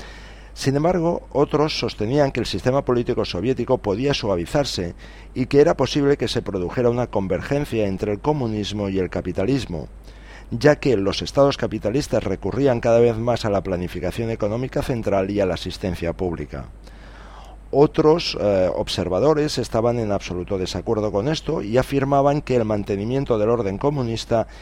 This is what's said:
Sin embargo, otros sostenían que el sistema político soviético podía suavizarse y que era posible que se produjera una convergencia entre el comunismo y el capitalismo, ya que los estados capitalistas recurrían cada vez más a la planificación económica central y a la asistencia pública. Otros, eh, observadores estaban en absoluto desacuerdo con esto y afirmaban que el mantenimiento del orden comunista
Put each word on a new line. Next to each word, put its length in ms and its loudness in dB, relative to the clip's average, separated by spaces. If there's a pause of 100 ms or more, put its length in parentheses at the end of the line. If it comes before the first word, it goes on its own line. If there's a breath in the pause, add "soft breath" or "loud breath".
(520 loud breath)
Sin 220 0
embargo, 600 0
otros 440 2
sostenían 540 0
que 80 -2
el 60 -2
sistema 360 0
político 440 0
soviético 500 0
podía 380 0
suavizarse 800 -2 (400 loud breath)
y 100 0
que 160 6
era 160 6
posible 400 2
que 120 -2
se 120 0
produjera 480 0
una 200 0
convergencia 800 -2
entre 260 -2
el 80 -4
comunismo 680 -2
y 100 -2
el 120 -2
capitalismo, 800 -4 (640 loud breath)
ya 260 4
que 200 2
los 240 0
estados 380 2
capitalistas 640 -2
recurrían 560 0
cada 200 4
vez 180 4
más 260 -2
a 60 0
la 120 2
planificación 680 -4
económica 500 -2
central 500 0
y 100 0
a 60 4
la 60 0
asistencia 640 -4
pública. 560 -6 (1040 loud breath)
Otros, 680 4
eh, 320 4
observadores 880 0
estaban 400 0
en 140 -2
absoluto 440 -4
desacuerdo 540 -2
con 160 0
esto 360 -2
y 160 0
afirmaban 640 2
que 140 -2
el 100 4
mantenimiento 720 0
del 120 2
orden 260 0
comunista 720 0 (160 loud breath)